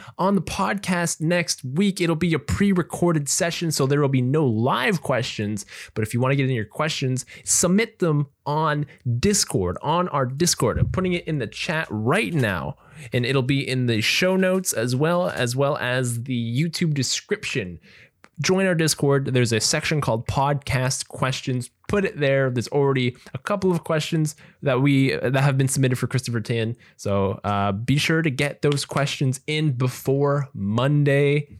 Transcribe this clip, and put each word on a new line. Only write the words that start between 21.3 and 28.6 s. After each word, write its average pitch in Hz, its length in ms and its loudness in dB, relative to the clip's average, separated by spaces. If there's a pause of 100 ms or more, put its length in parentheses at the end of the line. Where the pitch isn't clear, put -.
Put 202 160 2
it - 160 -4
there. 135 280 2
There's 123 200 -2
already 135 480 2 (160)
a - 40 -8
couple 190 320 -2
of 170 140 0
questions 156 500 0 (280)
that 131 200 2
we, 135 320 4
that - 220 -2
have 135 220 4
been 135 100 2
submitted 131 300 2
for 120 100 -2
Christopher 123 320 -2
Tin. 117 380 -2 (180)
So, 98 480 0
uh, 101 300 0
be 120 240 0
sure 160 240 0
to 160 80 0
get 139 320 -4